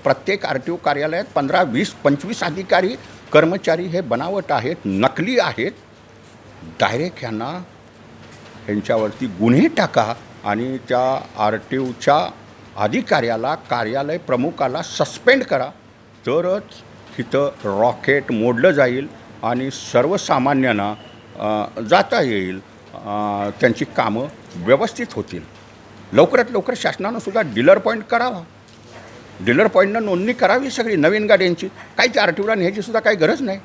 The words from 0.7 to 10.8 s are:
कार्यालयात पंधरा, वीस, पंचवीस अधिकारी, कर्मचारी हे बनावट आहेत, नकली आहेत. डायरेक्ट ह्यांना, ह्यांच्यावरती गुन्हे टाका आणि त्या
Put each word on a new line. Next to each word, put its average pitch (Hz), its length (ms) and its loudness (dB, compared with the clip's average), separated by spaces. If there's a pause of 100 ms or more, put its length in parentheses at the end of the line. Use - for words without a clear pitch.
कार्यालयात 156 500 -2 (100)
पंधरा, 143 260 2
वीस, 147 280 0
पंचवीस - 540 -2
अधिकारी, 185 520 0 (360)
कर्मचारी 165 540 2
हे 175 160 -4
बनावट 160 500 -4
आहेत, 135 240 -2 (100)
नकली 135 540 0
आहेत. 156 320 -2 (1080)
डायरेक्ट 127 400 -2
ह्यांना, 127 440 -8 (1000)
ह्यांच्यावरती 107 600 -2
गुन्हे 117 420 4
टाका 147 460 0 (300)
आणि 117 340 -4
त्या 127 480 -2 (120)